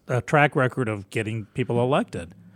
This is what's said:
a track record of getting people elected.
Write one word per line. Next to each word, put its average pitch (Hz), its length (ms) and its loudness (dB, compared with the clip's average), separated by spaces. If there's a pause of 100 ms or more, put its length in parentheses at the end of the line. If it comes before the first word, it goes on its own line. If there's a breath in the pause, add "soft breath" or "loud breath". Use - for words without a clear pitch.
a 123 140 0
track 147 340 4
record 127 320 0
of 101 220 -6
getting 110 420 -4
people 120 300 -2
elected. 127 500 -2 (240 soft breath)